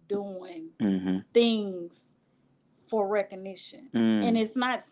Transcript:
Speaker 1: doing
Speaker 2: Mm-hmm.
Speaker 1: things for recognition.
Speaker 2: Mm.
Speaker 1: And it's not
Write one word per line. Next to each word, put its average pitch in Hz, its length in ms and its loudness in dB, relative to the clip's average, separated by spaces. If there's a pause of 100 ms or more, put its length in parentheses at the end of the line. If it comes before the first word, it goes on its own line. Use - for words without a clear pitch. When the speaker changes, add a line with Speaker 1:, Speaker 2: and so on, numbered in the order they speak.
Speaker 1:
doing 320 600 -6 (120)
Speaker 2:
Mm-hmm. 95 380 2 (160)
Speaker 1:
things 208 800 0 (800)
for 214 180 0
recognition. 196 840 -6
Speaker 2:
Mm. - 340 4
Speaker 1:
And 233 80 4
it's 220 200 0
not 254 360 0